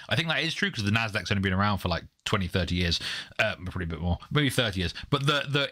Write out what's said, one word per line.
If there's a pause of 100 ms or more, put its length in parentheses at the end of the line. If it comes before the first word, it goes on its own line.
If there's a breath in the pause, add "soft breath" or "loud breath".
I
think
that
is
true
'cause
the
Nasdaq's
only
been
around
for,
like, (220)
twenty,
thirty
years, (400 loud breath)
uh,
probably
a
bit
more, (120)
maybe
thirty
years. (160 loud breath)
But
the,
the,